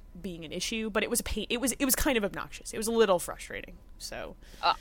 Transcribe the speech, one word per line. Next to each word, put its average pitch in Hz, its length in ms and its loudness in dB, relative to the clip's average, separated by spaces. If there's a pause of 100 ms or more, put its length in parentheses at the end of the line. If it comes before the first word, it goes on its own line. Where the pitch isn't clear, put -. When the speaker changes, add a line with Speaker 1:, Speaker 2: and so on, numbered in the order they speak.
(200)
Speaker 1:
being 165 260 -8
an 143 80 -10
issue, 220 360 -2
but 208 140 2
it - 60 0
was 233 100 2
a - 40 -4
pain. - 260 -2
It 233 120 2
was, 247 120 2
it 277 120 0
was 262 80 6
kind 262 240 4
of 208 60 0
obnoxious. - 500 -6
It - 40 -4
was 220 100 -2
a 233 40 0
little 202 280 8
frustrating. - 580 -10 (220)
So - 360 -8 (280)
Speaker 2:
Uh, 175 180 4